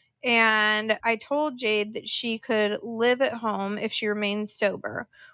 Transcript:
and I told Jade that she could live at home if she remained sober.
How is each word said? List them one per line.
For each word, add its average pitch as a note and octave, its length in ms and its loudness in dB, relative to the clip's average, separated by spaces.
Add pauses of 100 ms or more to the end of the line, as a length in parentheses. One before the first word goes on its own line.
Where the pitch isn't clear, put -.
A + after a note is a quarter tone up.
(240)
and A3 800 4
I A3+ 120 2
told C#4 440 -2
Jade G#3+ 340 0
that - 160 -8
she A3+ 300 -2
could G#3+ 420 0
live A#3 400 2
at B3 140 2
home G#3 420 -2
if A3 160 -4
she - 140 -2
remained G#3 420 -2
sober. - 580 -4 (260)